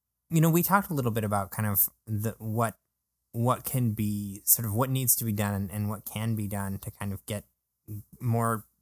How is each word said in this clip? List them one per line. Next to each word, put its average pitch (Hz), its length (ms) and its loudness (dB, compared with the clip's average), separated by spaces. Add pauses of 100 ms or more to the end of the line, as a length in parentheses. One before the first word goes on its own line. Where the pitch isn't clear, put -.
(320)
you 165 100 6
know, 165 80 8
we 165 140 4
talked 190 260 2
a 165 60 -4
little 123 160 2
bit 110 120 0
about 101 280 0
kind 107 160 0
of 101 200 2 (200)
the, 107 320 -2
what, 110 340 -2 (600)
what 117 300 0
can 120 280 0
be, 104 520 -4
sort - 240 2
of 101 60 -4
what 131 160 2
needs 131 280 2
to - 60 -4
be 110 80 0
done 104 220 0
and, 98 180 -2
and 104 160 -2
what 107 160 -6
can 110 320 -4
be 104 120 -2
done 98 320 -4
to - 100 -12
kind 101 240 -8
of 95 140 -10
get 101 160 -6 (760)
more 117 460 0 (160)